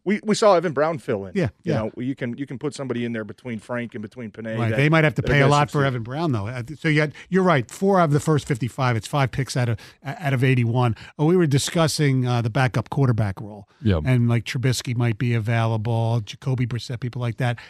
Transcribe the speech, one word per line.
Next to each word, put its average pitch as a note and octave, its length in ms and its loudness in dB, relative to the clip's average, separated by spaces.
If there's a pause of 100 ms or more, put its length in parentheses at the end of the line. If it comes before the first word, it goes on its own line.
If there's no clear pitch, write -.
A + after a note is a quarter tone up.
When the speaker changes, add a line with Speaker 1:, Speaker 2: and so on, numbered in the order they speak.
Speaker 1:
we, G3+ 180 0
we G#3+ 140 0
saw G3+ 180 6
Evan E3+ 180 2
Brown D3+ 260 0
fill G2 280 -4
in. F#2 80 -14
Speaker 2:
Yeah, E3+ 140 0 (160)
Speaker 1:
You E3 80 -2
Speaker 2:
yeah. C3+ 60 0
Speaker 1:
know, A2 180 -2
you B2+ 180 -4
can, A#2+ 240 -6
you C#3 80 -8
can B2+ 140 -10
put D3 120 -6
somebody A#2+ 320 -6
in A#2 80 -4
there A2 120 -6
between A#2 340 -10
Frank A#2+ 380 -8
and A2 40 -10
between A2 300 -12
Panay A2+ 260 -8
Speaker 2:
Right, A#2 140 0
Speaker 1:
that, A2 60 0
Speaker 2:
they C#3+ 120 4
might D#3+ 140 4
have D3+ 140 2
to - 60 -2
Speaker 1:
that - 60 -4
Speaker 2:
pay C#3+ 120 4
a C#3 60 6
Speaker 1:
addresses C#3+ 40 4
Speaker 2:
lot D3 220 2
for D3 100 0
Speaker 1:
it. C#3 60 2
Speaker 2:
Evan B2 160 -4
Brown, D3 260 -4
though. G#2 160 -2
Uh, B2 160 -8 (160)
so, - 80 -8
yeah, D3+ 220 2 (220)
you're F#3 120 2
right. D#3+ 260 4
Four G3 320 2
of D#3 120 4
the C#3+ 80 4
first D3+ 260 2
fifty-five, B2+ 480 0
it's G#2+ 140 -2
five C#3 240 2
picks C3+ 240 -4
out B2 120 2
of, A2+ 100 -2 (260)
out C#3 280 -4
of B2+ 120 2
eighty-one. B2 500 2 (240)
Oh, D3+ 60 0
we F3 120 4
were E3+ 120 4
discussing, C#3 800 2
uh, A#2+ 140 0
the A2 80 -2
backup B2+ 400 0
quarterback A2+ 500 0
role. G#2 280 -16 (140)
Speaker 3:
Yeah. F#2+ 220 4
Speaker 2:
And, B2 240 4
like, A#2 160 0
Trubisky B2 520 -2
might A#2+ 220 0
be A#2+ 160 -2
available. A2+ 640 0
Hall, A2+ 240 0
Jacoby B2 460 -4
Brissett, A2+ 340 -8
people B2 200 -8
like A#2+ 180 -4
that. A#2+ 200 0 (120)